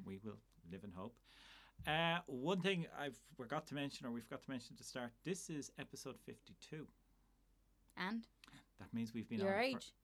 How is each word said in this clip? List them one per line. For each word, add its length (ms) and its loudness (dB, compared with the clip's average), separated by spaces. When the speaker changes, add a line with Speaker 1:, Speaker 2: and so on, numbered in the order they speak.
Speaker 1:
we 180 -6
will 160 -6
live 140 -8
in 80 -8
hope. 240 -6
Uh, 420 6
one 340 4
thing 260 4
I 140 -2
forgot 300 0
to 80 -6
mention, 320 -2
or 60 0
we 80 0
forgot 240 -8
to 60 -8
mention 240 -4
at 40 -16
the 60 -14
start, 280 -4
this 260 -2
is 300 -4
episode 440 -8
fifty-two. 600 -12
Speaker 2:
And? 240 4
Speaker 1:
That 160 -8
means 180 2
we've 160 0
been 120 2
Speaker 2:
Your 80 6
Speaker 1:
on 60 6
for 220 4
Speaker 2:
age. 160 -8